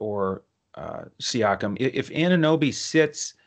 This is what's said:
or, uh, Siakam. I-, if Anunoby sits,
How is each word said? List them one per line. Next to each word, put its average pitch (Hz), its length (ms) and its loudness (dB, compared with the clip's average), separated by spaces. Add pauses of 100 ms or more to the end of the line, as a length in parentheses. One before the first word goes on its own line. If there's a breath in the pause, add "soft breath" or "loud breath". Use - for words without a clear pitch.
or, 98 440 -4 (320)
uh, 82 260 -10 (180)
Siakam. 101 580 0
I-, 131 140 0
if - 160 -4
Anunoby 160 640 4
sits, - 600 0 (120)